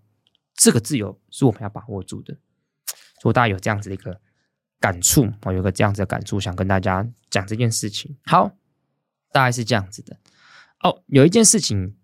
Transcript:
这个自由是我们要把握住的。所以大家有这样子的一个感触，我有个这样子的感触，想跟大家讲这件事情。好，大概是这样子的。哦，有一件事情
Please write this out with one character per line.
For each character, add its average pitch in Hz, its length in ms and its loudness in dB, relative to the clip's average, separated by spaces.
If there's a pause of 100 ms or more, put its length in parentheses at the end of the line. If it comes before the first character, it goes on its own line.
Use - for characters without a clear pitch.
(540)
这 - 160 4
个 123 100 2
自 143 180 -4
由 98 200 -8 (120)
是 - 140 -2
我 120 80 6
们 - 100 -16
要 104 60 -8
把 107 200 -14
握 98 140 -10
住 - 200 -14
的。 - 140 -16 (840)
所 120 80 2
以 - 20 4
大 127 100 2
家 117 60 2
有 95 100 -2
这 113 120 -4
样 104 100 -4
子 104 80 -12
的 98 60 -10
一 95 40 -10
个 - 220 -14 (600)
感 90 200 -2
触， 110 300 2 (140)
我 95 80 -4
有 92 100 -2
个 95 100 0
这 - 100 -2
样 104 120 2
子 101 80 -4
的 95 40 -2
感 - 180 -4
触， 104 140 -6
想 92 160 -6
跟 92 140 -2
大 95 100 2
家 95 280 -2 (240)
讲 98 160 -2
这 110 100 -6
件 117 160 0
事 - 160 -6
情。 - 360 -12
好， 190 280 2 (800)
大 139 120 4
概 123 60 2
是 120 140 -4
这 117 100 0
样 95 160 -2
子 - 120 -18
的。 - 140 -20 (680)
哦， - 240 0
有 135 200 8
一 - 20 6
件 220 160 4
事 - 140 4
情 101 460 -4